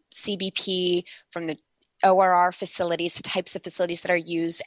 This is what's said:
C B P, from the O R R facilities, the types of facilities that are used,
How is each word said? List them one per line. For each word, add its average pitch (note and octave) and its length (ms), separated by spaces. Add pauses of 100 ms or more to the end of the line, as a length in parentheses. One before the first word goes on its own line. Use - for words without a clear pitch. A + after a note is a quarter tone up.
(120)
C - 240
B F#3+ 160
P, F3+ 520 (260)
from E3+ 180
the D#3 100 (460)
O F#3+ 160
R F#3 120
R F3+ 200
facilities, E3+ 640
the - 100
types - 320
of F3+ 80
facilities F3 380
that F#3 100
are F3 40
used, E3 500